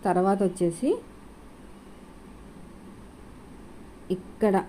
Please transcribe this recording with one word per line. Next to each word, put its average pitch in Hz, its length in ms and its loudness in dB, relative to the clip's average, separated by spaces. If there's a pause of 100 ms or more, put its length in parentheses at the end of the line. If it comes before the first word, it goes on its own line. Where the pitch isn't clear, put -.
తర్వాత 190 400 6
వచ్చేసి 185 420 2 (3250)
ఇక్కడ 202 380 4 (140)